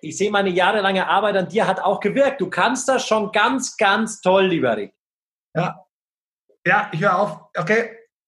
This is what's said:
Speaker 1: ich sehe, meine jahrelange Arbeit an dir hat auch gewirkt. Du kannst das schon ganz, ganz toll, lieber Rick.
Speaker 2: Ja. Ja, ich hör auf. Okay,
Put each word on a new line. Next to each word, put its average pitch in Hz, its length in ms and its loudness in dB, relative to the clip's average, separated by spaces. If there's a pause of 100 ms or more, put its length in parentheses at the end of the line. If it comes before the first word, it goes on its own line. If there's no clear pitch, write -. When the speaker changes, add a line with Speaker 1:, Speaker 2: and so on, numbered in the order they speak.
Speaker 1:
ich 151 160 -12
sehe, 208 140 0
meine 196 180 2
jahrelange 190 600 0
Arbeit 196 260 2
an 180 140 0
dir 185 180 0
hat 185 140 -2
auch 185 180 0
gewirkt. 240 400 0
Du 185 100 -4
kannst 233 380 0
das 262 180 0
schon 214 280 -2
ganz, 247 420 0
ganz 214 460 0
toll, 190 260 4
lieber 127 300 0
Rick. 101 160 -10 (640)
Speaker 2:
Ja. - 280 -4 (840)
Ja, 202 280 2
ich 156 80 -4
hör 196 180 2
auf. 202 200 -2 (180)
Okay, 214 400 -2 (300)